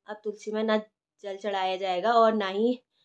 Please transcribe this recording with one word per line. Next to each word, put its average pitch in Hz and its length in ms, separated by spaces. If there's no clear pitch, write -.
अब 214 160
तुलसी 214 280
में 214 120
ना 220 120
जल 196 120
चढ़ाया 190 400
जाएगा 185 360
और 226 220
ना 202 140
ही 214 240